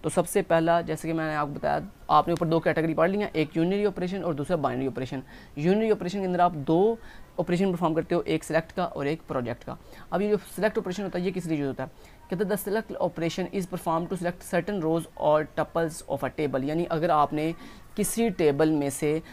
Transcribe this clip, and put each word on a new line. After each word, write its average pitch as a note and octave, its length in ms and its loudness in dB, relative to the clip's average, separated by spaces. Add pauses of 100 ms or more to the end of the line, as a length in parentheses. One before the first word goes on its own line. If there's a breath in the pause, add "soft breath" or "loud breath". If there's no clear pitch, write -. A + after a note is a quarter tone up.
तो D#3+ 80 -2
सबसे F#3 320 2
पहला E3 400 4
जैसे D#3+ 260 -4
कि E3 60 0
मैंने D#3+ 200 -2
आपको D3 200 -2
बताया, D3+ 280 0 (280)
आपने D#3 240 6
ऊपर E3 120 0
दो D#3+ 140 4
कैटेगरी D#3+ 340 2
पढ़ E3 160 4
ली G3+ 80 0
हैं, G#3 140 -2
एक D#3 240 0
यूनरी F#3+ 280 2
ऑपरेशन F3+ 380 -2
और D3+ 120 -2
दूसरा D3 220 -2
बाइनरी C3 300 0
ऑपरेशन। C3 360 -6 (360 loud breath)
यूनरी G#3 320 4
ऑपरेशन G3 300 0
के F#3+ 60 -2
अंदर F3+ 140 0
आप F3 120 6
दो E3+ 460 2 (420 loud breath)
ऑपरेशन F3 320 2
परफॉर्म E3 220 0
करते F3 200 0
हो, D#3+ 80 2
एक D#3 220 -2
सिलेक्ट D#3+ 280 -2
का F3+ 120 -2
और C#3+ 220 -4
एक D#3+ 220 -2
प्रोजेक्ट C3 360 -4
का। - 140 -10 (340 loud breath)
अब F#3 100 0
ये G#3 80 0
जो G#3 60 4
सिलेक्ट G#3+ 420 -2
ऑपरेशन F#3+ 240 -4
होता F3+ 160 -4
है F3+ 60 -2
ये G3 60 0
किस F3+ 160 -6
लिए D#3+ 120 0
यूज़ C#3+ 100 0
होता C3 160 -4
है? C3 60 -10 (400 loud breath)
कहते F#3+ 140 -2
हैं F3+ 60 -2
the G#3 180 -2
select G#3+ 340 -2
operation E3+ 520 -2
is F#3 200 -4
performed E3+ 380 -2
to F3+ 100 -6
select F3 320 -6
certain F3 300 -2
rows D#3+ 200 2 (200)
or D3+ 220 4 (140)
tuples D#3+ 520 -2
of C3+ 180 -2
a - 0 - (100)
table। C3+ 240 0
यानी D#3 200 0
अगर E3 260 0
आपने D3+ 440 2 (420 loud breath)
किसी A3 340 0
टेबल D#3 400 4
में C#3+ 200 2
से D#3 320 0 (100 loud breath)